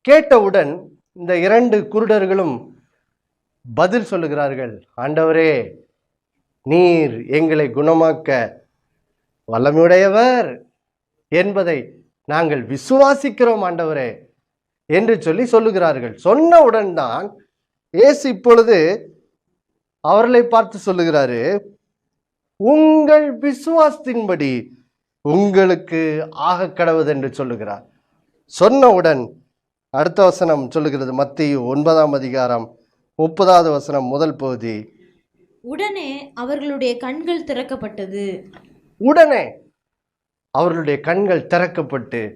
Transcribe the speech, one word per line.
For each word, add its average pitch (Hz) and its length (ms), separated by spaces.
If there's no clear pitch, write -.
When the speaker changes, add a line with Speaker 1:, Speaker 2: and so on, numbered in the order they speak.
Speaker 1:
கேட்டவுடன் 202 880
இந்த 175 260
இரண்டு 214 420
குருடர்களும் 190 760
பதில் 185 360
சொல்லுகிறார்கள், 143 640
"ஆண்டவரே, 160 560
நீர் 151 640
எங்களை 151 420
குணமாக்க 156 600
வல்லமையுடையவர் 185 960
என்பதை 180 500
நாங்கள் 147 420
விசுவாசிக்கிறோம் 254 1000
ஆண்டவரே" 160 440
என்று 196 360
சொல்லி 165 200
சொல்லுகிறார்கள். 190 720
சொன்னவுடன் 233 680
தான் 143 320
இயேசு 277 340
இப்பொழுது 226 480
அவர்களை 233 460
பார்த்து 220 400
சொல்லுகிறாரு, 151 540
"உங்கள் 302 840
விசுவாசத்தின்படி 247 1120
உங்களுக்கு 170 1080
ஆக 175 360
கடவுது" 160 400
என்று 135 280
சொல்லுகிறார். 107 500
சொன்னவுடன் 180 680
அடுத்த 160 340
வசனம் 165 460
சொல்லுகிறது, 139 420
மத்தேயு 143 440
ஒன்பதாம் 151 460
அதிகாரம் 127 540
முப்பதாவது 165 520
வசனம், 143 340
முதல் 143 320
பகுதி. 117 380
Speaker 2:
உடனே 294 760
அவர்களுடைய 262 640
கண்கள் 320 480
திறக்கப்பட்டது. 214 800
Speaker 1:
உடனே 285 460
அவர்களுடைய 156 500
கண்கள் 175 460
திறக்கப்பட்டு 139 720